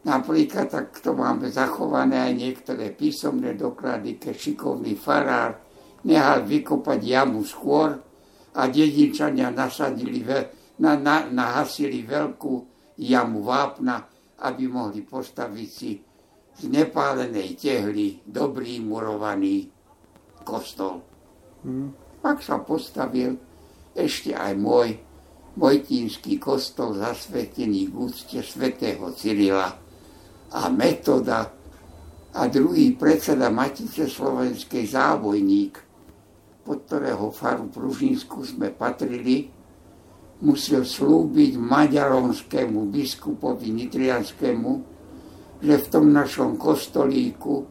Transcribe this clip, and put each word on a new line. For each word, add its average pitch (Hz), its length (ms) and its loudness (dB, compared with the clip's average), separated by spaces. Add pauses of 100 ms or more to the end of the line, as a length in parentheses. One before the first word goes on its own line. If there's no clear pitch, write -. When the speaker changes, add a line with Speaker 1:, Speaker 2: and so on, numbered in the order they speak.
Speaker 1:
Napríklad, 156 640 0
tak - 200 -6 (100)
to - 160 -2
máme 127 400 -2
zachované 131 720 0
aj 123 80 0
niektoré 123 560 -6
písomné 139 640 -2
doklady, - 640 -6
keď - 160 -10
šikovný 127 640 -4
farár 127 640 0 (400)
nehal 143 400 6
vykopať 139 640 0
jamu 123 400 2
skôr 147 480 2 (640)
a - 80 0
dedinčania 139 880 4
nasadili 127 720 -2
ve-, 135 240 0 (320)
na, 151 160 4
na, 147 320 2
nahasili 123 720 -2
veľkú 143 520 -4 (440)
jamu 117 480 0
vápna, 127 560 -2 (400)
aby 131 240 -4
mohli 110 400 -6
postaviť 120 640 -12
si - 220 -10 (600)
z - 140 -20
nepálenej 131 880 -2
tehly 104 720 -4
dobrý 123 560 -6
murovaný 104 880 -2 (720)
kostol. 98 560 -8 (640)
Speaker 2:
Hmm. 135 320 -8 (240)
Speaker 1:
Pak 294 240 -2
sa - 160 -4
postavil 127 800 -4 (560)
ešte 156 400 -2
aj 98 240 -4
môj 113 320 4 (640)
mojtínsky - 880 2
kostol 131 560 -2
zasvetený 104 920 -4
k - 40 -10
úcte - 480 -8
svätého 110 720 -4
Cyrila 98 560 2 (840)
a - 160 -4
Metoda 120 800 2 (840)
a - 160 -6
druhý - 480 6
predseda 147 560 2
Matice 135 560 -2
slovenskej 127 800 -4
Zábojník, 104 880 2 (880)
pod - 240 -6
ktorého 123 460 -2
faru - 360 -4
Pružínsku 131 800 -2
sme - 240 -6
patrili, 123 800 -2 (920)
musel 143 420 2
slúbiť 147 760 4
maďaronskému 131 1300 2
biskupovi 127 840 -4
nitrianskému, 123 1000 -2 (880)
že 147 180 6
v 143 100 0
tom 151 240 8
našom 139 440 2
kostolíku 135 1160 0